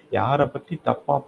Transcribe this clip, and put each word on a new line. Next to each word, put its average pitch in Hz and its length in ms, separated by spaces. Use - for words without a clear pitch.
யாரை 127 360
பத்தி - 360
தப்பா 135 460